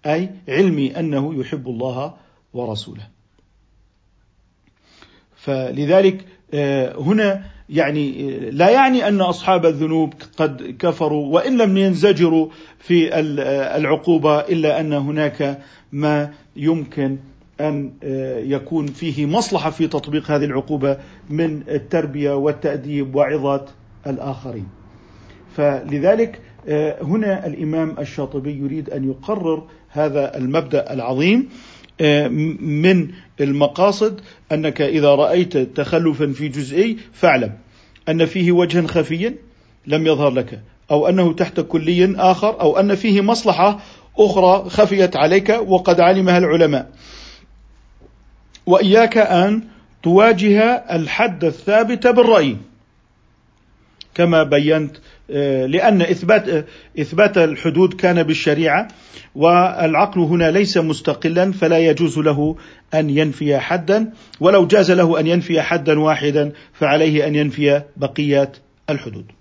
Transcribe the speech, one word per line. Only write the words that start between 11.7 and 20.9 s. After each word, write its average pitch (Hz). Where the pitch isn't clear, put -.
ينزجروا 170
في 165
ال-، 151
آه، 135
العقوبة، 151
إلا 156
أن 151
هناك 143
ما 147
يمكن 143
أن، 143
آه، 135
يكون 139
فيه 143
مصلحة 160
في 160
تطبيق 151
هذه 147
العقوبة 139